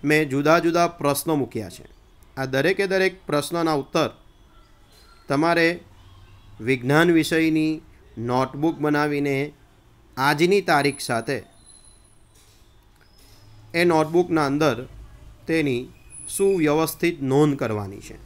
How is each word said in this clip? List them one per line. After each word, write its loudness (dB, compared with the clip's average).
મેં 2
જુદા 2
જુદા 0
પ્રશ્નો -2
મૂક્યા -6
છે. -20
આ -4
દરેકે 0
દરેક -2
પ્રશ્નના -2
ઉત્તર -2
તમારે 2
વિજ્ઞાન 2
વિષયની 2
નોટબુક -2
બનાવીને -2
આજની 2
તારીખ 0
સાથે -4
એ 0
નોટબુકના 2
અંદર 0
તેની -2
સુવ્યવસ્થિત 0
નોંધ 2
કરવાની -6
છે. -18